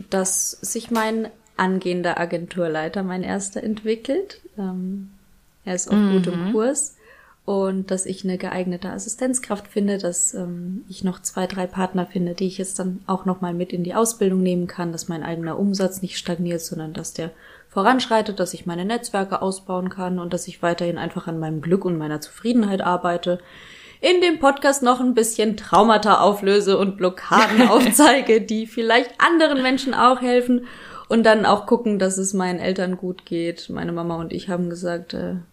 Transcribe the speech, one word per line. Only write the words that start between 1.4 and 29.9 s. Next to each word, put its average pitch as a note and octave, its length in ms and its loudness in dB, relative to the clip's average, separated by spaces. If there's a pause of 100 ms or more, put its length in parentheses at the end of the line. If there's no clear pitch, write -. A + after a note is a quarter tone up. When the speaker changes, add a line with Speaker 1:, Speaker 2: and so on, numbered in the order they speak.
Speaker 1:
angehender F3+ 640 0
Agenturleiter, E3+ 840 -4
mein F#3 200 -4
erster, F#3+ 400 -6
entwickelt. A3+ 760 -4 (180)
Ähm, F#3+ 520 -6 (540)
er F#3 100 -6
ist F3+ 140 -6
auch - 40 2
gut G3 340 4
im F3 220 -2
Speaker 2:
Mhm. G#3 40 -2
Speaker 1:
Kurs. B3 440 -2 (500)
Und F#3+ 460 -2
dass F#3 140 -4
ich F#3+ 180 -8
eine F#3 140 -2
geeignete F3+ 520 -6
Assistenzkraft G#3 760 -4
finde, G3+ 300 0
dass, F3 360 0
ähm, F3+ 540 -8
ich F#3+ 160 -10
noch F#3 180 -2
zwei, - 240 -4
drei F#3 220 -4
Partner F#3 360 -2
finde, F3 300 -2
die F#3+ 140 -2
ich F3+ 100 -6
jetzt F#3+ 220 -6
dann F#3 260 -4
auch F#3 180 -4
noch F#3 160 0
mal F3 140 -4
mit F3 180 -4
in F3 120 -2
die F3+ 100 -6
Ausbildung G3+ 480 2
nehmen F3+ 240 2
kann, F3 240 -6
dass E3 180 -10
mein E3 140 -6
eigener E3 340 -6
Umsatz F#3+ 460 0
nicht - 160 -8
stagniert, F3 420 -4
sondern D#3+ 320 -8
dass - 220 -10
der E3 160 -6 (380)
voranschreitet, G#3+ 720 2
dass F3 120 0
ich - 140 -12
meine F3 180 -4
Netzwerke G3 580 -4
ausbauen F#3 480 -4
kann F#3 280 -4
und F3 140 -6
dass F3 160 -6
ich - 120 -18
weiterhin E3+ 380 -2
einfach E3+ 300 -8
an E3 100 -6
meinem D#3 240 -6
Glück F3+ 220 0
und F3+ 140 0
meiner D3+ 220 -6
Zufriedenheit G#3 640 0
arbeite, F3 560 -2 (640)
in F4+ 200 4
dem E4+ 200 2
Podcast C#4 420 2
noch B3 180 2
ein B3+ 140 2
bisschen A3 420 2
Traumata G#3 640 4
auflöse G3 580 4
und F#3+ 200 0
Blockaden G#3 680 4
Speaker 2:
<laughs> A#3+ 60 8
Speaker 1:
aufzeige, B3 720 6
die A3 260 -4
vielleicht A#3 540 2
anderen D#4 420 4
Menschen C4 320 0